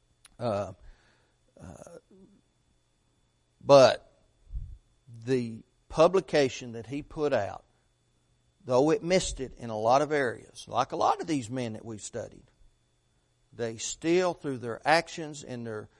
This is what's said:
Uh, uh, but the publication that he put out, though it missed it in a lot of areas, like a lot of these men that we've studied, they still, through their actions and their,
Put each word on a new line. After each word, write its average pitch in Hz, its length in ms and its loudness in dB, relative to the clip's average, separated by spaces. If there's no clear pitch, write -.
Uh, 101 340 -4
uh, - 40 -20
but 135 460 8
the 120 360 -2
publication 151 840 2
that 113 140 -12
he 143 160 -8
put 147 300 -4
out, 95 320 -4
though 127 260 4
it 156 120 0
missed 170 380 -2
it 123 180 -8
in 120 120 -12
a 110 80 -6
lot 120 240 4
of 147 100 -2
areas, - 560 -4
like 113 240 -2
a 165 40 -6
lot 214 240 2
of 190 60 -8
these 135 240 -4
men 123 220 -6
that 110 120 -14
we've 110 180 -14
studied, - 420 -12
they 113 240 -8
still, 170 580 0
through 139 240 -8
their 117 260 -8
actions 156 580 0
and 120 240 -10
their, 107 220 -10